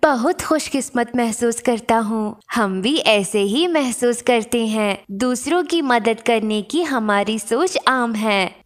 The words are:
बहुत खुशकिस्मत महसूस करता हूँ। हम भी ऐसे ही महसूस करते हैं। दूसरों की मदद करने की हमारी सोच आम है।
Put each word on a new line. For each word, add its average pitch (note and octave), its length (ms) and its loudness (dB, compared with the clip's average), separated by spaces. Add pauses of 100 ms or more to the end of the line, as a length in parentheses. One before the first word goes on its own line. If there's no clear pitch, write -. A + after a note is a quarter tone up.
बहुत D4 380 2
खुशकिस्मत B3 760 -2
महसूस A#3 440 0
करता A3+ 380 2
हूँ। G#3+ 380 -2 (180)
हम F#3+ 280 0
भी C4+ 140 0
ऐसे G#3 440 2
ही A3+ 260 2
महसूस B3 560 0
करते A3+ 440 0
हैं। G#3+ 440 -2
दूसरों B3+ 520 -2
की E4 200 -2
मदद A3+ 380 0
करने G#3+ 420 0
की D4+ 200 -2
हमारी G#3+ 560 0
सोच D4 400 -2 (100)
आम A#3+ 260 0
है। G#3 520 0